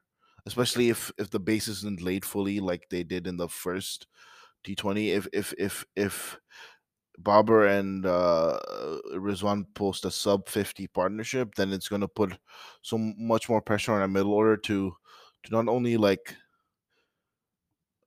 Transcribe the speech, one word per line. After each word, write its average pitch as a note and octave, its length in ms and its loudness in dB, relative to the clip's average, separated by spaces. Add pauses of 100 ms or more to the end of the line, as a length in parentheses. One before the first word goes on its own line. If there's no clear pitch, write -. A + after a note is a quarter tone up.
(460)
especially A#2+ 440 2
if, - 280 -2
if G2+ 140 -6
the G#2+ 80 -2
base G#2+ 280 0
isn't G2+ 340 -8
laid F#2 220 -2
fully G2+ 360 -2
like F2+ 300 -4
they F2 140 -4
did F2+ 220 -6
in F2+ 120 -6
the F2 100 -4
first - 580 -8 (580)
T G2 120 -10
twenty. G#2 360 -2
If, F#2 220 0
if, G2 240 -4
if, F#2+ 280 -4 (100)
if - 440 -4 (760)
Babar G#2+ 480 8
and, G2 400 2
uh, E2+ 540 4 (540)
Rizwan G2+ 600 -2
post G2 320 -4
a F2+ 60 -4
sub G2+ 360 0
fifty G2+ 380 -4
partnership, G#2+ 720 -4
then G3 180 0
it's - 140 -6
gonna G2+ 200 -2
put F#2 300 -2 (460)
so A2+ 160 -4
much A2 500 -2
more A2 120 2
pressure A2 320 0
on G2+ 80 2
our F#2+ 60 2
middle G2 260 2
order G#2+ 240 6
to, G2 380 -4 (480)
to - 80 -18
not A2+ 160 2
only, A#2+ 300 2
like, G2+ 380 2 (1700)